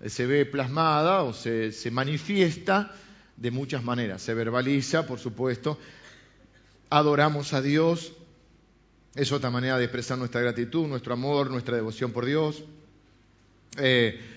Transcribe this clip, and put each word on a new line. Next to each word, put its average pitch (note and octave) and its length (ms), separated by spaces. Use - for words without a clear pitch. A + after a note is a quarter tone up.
eh, - 80
se B2 180
ve C#3 200
plasmada D#3 760
o B2 80
se, A2+ 400
se A#2 180
manifiesta E3+ 1040
de A#2+ 140
muchas C3 320
maneras. A#2 400
Se A#2 100
verbaliza, B2+ 720
por B2+ 140
supuesto. B2+ 580
Adoramos D3 640
a C3+ 100
Dios. D#3+ 500
Es C3+ 160
otra C3 180
manera B2+ 260
de B2 100
expresar B2 320
nuestra A#2+ 220
gratitud, A#2+ 460
nuestro B2 280
amor, C3+ 360
nuestra B2 240
devoción A2+ 380
por A#2+ 140
Dios. D3+ 360
Eh, B2 420